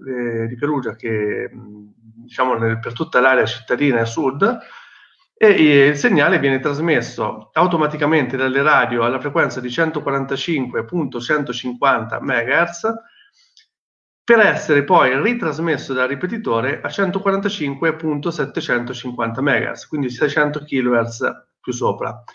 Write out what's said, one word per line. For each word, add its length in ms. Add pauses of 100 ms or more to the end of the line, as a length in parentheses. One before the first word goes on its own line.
eh, 400
di 100
Perugia 380
che, 580
mm, 340 (360)
diciamo, 320
nel, 240
per 140
tutta 280
l'area 260
cittadina 520
e 20
a 40
sud, 540 (800)
e, 80
e 420
il 80
segnale 420
viene 220
trasmesso 920
automaticamente 840
dalle 260
radio 420
alla 160
frequenza 400
di 100
centoquarantacinque 1120
punto 360
centocinquanta 1000
megahertz, 720 (1300)
per 140
essere 420
poi 400
ritrasmesso 680
dal 160
ripetitore 720
a 80
centoquarantacinque 1040
punto 380
settecentocinquanta 1080
megahertz, 460
quindi 240
seicento 540
kilohertz 580 (380)
più 120
sopra. 520 (100)